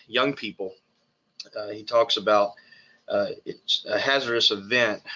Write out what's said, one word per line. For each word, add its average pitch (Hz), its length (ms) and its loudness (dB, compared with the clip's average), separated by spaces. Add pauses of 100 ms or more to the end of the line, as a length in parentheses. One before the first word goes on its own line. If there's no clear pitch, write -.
young 127 260 0
people, 101 420 -8 (800)
uh, 107 140 -8
he 107 140 -12
talks 117 340 2
about, 104 360 2 (560)
uh, 101 200 0 (180)
it's - 420 -4
a 104 100 0
hazardous 120 520 2
event 104 520 0 (140)